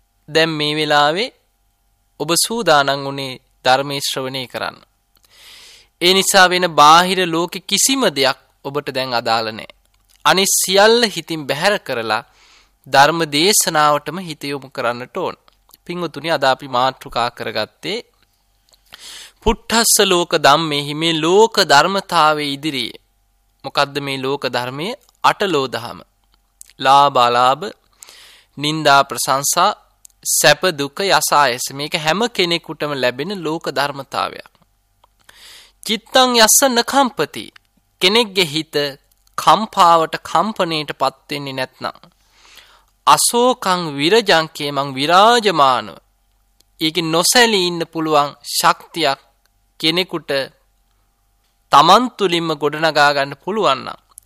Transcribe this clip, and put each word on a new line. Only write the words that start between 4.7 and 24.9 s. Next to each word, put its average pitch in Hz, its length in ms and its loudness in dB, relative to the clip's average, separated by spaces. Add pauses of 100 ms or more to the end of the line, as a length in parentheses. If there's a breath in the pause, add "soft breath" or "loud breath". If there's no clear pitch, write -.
ඒ 175 140 4
නිසා 190 340 4
වෙන 180 220 0
බාහිර 165 540 6
ලෝකෙ 170 360 -4
කිසිම 262 480 -2
දෙයක් 135 300 0 (220)
ඔබට 143 300 -8
දැන් 131 240 -6
අදාළ 117 360 -2
නෑ. 107 280 -16 (440)
අනිත් 185 260 2
සියල්ල 220 540 2
හිතින් 165 420 -6
බැහැර 170 320 0
කරලා 113 460 -4 (640 soft breath)
ධර්ම 147 380 4
දේශනාවටම 151 960 0
හිත 165 260 -12
යොමු 143 240 -10
කරන්නට 120 480 -6
ඕන. 160 200 -6 (480)
පින්වතුනි, 165 460 -8
අද 139 140 0
අපි 135 240 0
මාතෘකා 127 640 -2
කරගත්තේ 120 720 -8 (1400 loud breath)
පුට්ඨස්ස 220 640 -2
ලෝක 175 300 0
ධම්මේහි, 147 600 0
මේ 165 180 -2
ලෝක 185 480 2
ධර්මතාවයේ 156 920 2
ඉදිරියේ. 139 480 -8 (640)
මොකද්ද 139 340 -2
මේ 139 200 -6
ලෝක 135 280 -6
ධර්මයේ? 131 520 -6 (260)